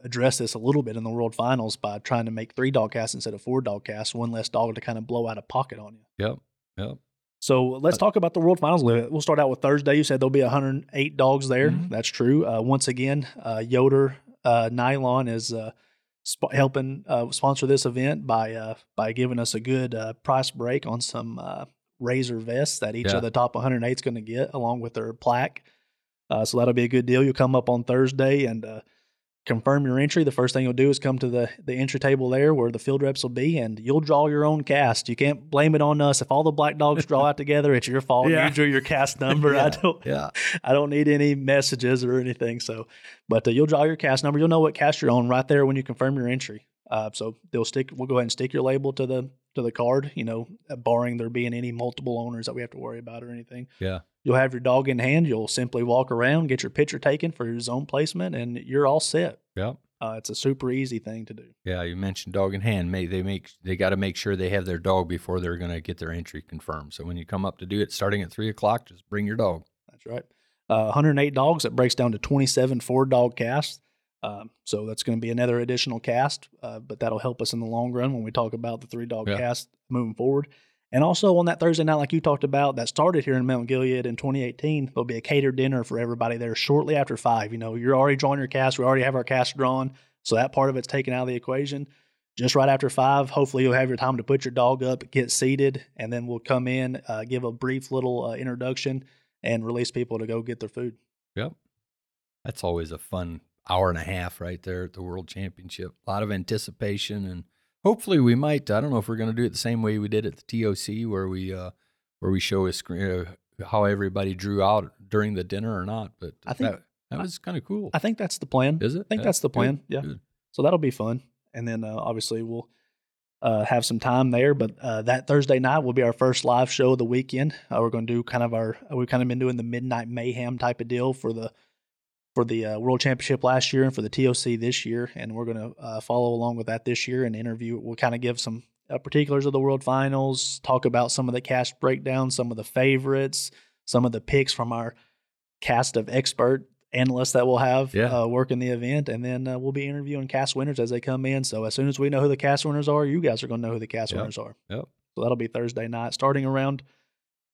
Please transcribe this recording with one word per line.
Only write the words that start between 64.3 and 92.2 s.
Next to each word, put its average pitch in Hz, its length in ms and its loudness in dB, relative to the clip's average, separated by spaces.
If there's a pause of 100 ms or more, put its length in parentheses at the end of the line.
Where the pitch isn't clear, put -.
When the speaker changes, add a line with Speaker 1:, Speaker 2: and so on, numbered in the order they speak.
Speaker 2:
they 92 140 -2
have 95 160 -2
their 90 120 -4
dog 92 300 0
before 90 320 -4
they're 87 160 -4
gonna 87 240 -6
get 85 180 -10
their 82 140 -8
entry 82 300 -10
confirmed. 78 500 -12
So - 120 -14
when 87 120 -8
you 82 80 -10
come 98 220 -4
up 92 120 -6
to 92 80 -14
do 101 140 -2
it, 101 120 -2
starting 101 280 -2
at 85 100 -8
three 107 200 -6
o'clock, 107 360 0
just - 220 -20
bring 104 180 -4
your 107 100 -4
dog. 92 280 -2 (260)
Speaker 1:
That's - 140 -20
right. 120 200 -10 (440)
Uh, 110 200 2
a - 40 -2
hundred 147 260 4
eight 143 160 2
dogs, 147 280 4
that 117 120 -2
breaks 123 200 4
down 120 180 0
to 104 60 -4
twenty-seven 131 600 2
four 131 260 2
dog 123 300 4
casts. 127 440 -4 (420)
Um, 107 280 -10 (140)
so 104 200 -4
that's 110 180 -8
gonna 117 140 -2
be 117 140 -4
another 120 300 2
additional 120 380 -2
cast, 127 520 0 (120)
uh, 113 160 -12
but 131 220 -12
that'll 110 200 -2
help 123 200 -6
us 117 140 -4
in 117 60 -4
the 117 60 -4
long 117 240 -2
run 123 220 -2
when 120 100 -4
we 110 100 -8
talk 117 200 -2
about 117 300 -8
the 113 40 -20
three 120 200 -10
dog 110 240 -6
Speaker 2:
Yeah. 101 80 -2
Speaker 1:
cast 120 320 -4 (180)
moving 123 240 -2
forward. 139 360 0 (440)
And 156 120 4
also 180 340 4
on 175 80 4
that 170 140 -2
Thursday 160 240 2
night, 156 100 2
like 143 180 0
you 160 80 2
talked 143 220 0
about, 139 320 2
that 120 140 -6
started 160 360 2
here 135 100 0
in 127 120 0
Mount 123 220 0
Gilead 127 380 0
in 117 100 -4
twenty 135 260 -2
eighteen, 139 440 -2
there'll 123 180 -2
be 120 120 -6
a 117 40 -8
catered 135 340 2
dinner 131 300 0
for 117 160 -6
everybody 117 360 -2
there 117 200 -6
shortly 147 400 2
after 135 200 0
five. 113 360 0
You 117 60 -8
know, 113 180 -6
you're 123 180 2
already 135 220 6
drawing 139 240 0
your 127 80 -4
cast. 131 280 0
We 127 80 0
already 131 200 4
have 135 100 0
our 127 80 -2
cast 127 340 0
drawn. 131 360 0 (320)
So - 100 0
that 123 180 2
part 135 160 4
of 131 80 0
it's 123 120 -6
taken 131 260 -2
out 127 80 -2
of 127 60 -4
the 123 80 -4
equation. 139 500 -4 (500)